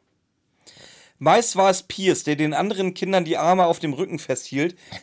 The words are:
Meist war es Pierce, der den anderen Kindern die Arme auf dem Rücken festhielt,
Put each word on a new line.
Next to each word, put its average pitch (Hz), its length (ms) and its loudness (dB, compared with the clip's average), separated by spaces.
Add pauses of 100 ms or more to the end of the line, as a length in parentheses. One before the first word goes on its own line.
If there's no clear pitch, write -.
(1200)
Meist 185 380 2
war 190 140 4
es 185 120 0
Pierce, 185 420 0
der 147 120 0
den 151 160 0
anderen 190 400 -2
Kindern 185 320 0
die 160 140 -2
Arme 175 260 4
auf 170 140 2
dem 147 160 -2
Rücken 156 240 -4
festhielt, 139 600 -4 (240)